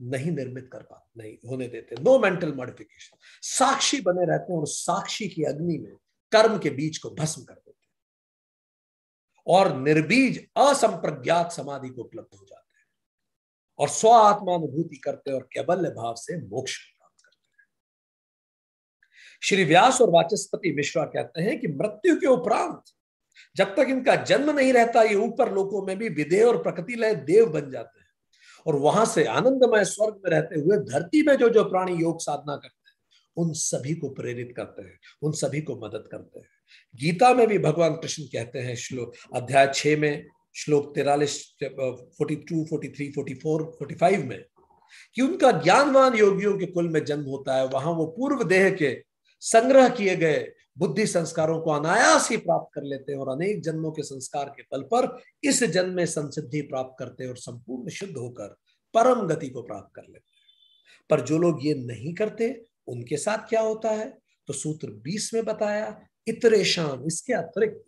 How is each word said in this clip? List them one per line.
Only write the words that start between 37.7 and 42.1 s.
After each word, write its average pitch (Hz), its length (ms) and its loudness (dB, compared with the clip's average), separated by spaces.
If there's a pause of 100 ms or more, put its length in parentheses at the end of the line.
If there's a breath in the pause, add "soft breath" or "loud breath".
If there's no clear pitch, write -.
कृष्ण 147 300 -10
कहते 120 360 -10
हैं, 123 180 -8
श्लोक, 123 360 -10 (220 loud breath)
अध्याय 139 400 4
छह 151 220 2
में, 151 300 -2 (300)
श्लोक 147 380 0
तिरालीस, 143 680 -2
अ, 139 40 -4 (240)
फ़ोर्टी 127 460 -6